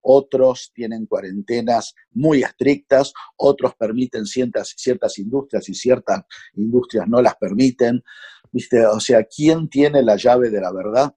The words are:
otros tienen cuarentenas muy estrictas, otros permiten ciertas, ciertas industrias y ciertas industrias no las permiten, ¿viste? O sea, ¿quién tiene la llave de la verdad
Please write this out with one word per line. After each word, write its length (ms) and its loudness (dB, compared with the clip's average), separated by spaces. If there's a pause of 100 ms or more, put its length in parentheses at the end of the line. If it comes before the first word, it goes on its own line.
otros 720 2
tienen 340 -10
cuarentenas 880 -4 (180)
muy 320 2
estrictas, 680 0 (240)
otros 380 0
permiten 520 -4
ciertas, 500 -6
ciertas 420 -4
industrias 500 -6
y 60 -10
ciertas 480 -2 (320)
industrias 540 -2
no 120 2
las 140 2
permiten, 720 -2 (480)
¿viste? 340 0
O 140 2
sea, 240 2
¿quién 440 0
tiene 340 2
la 120 4
llave 360 2
de 100 -2
la 120 -6
verdad 440 -2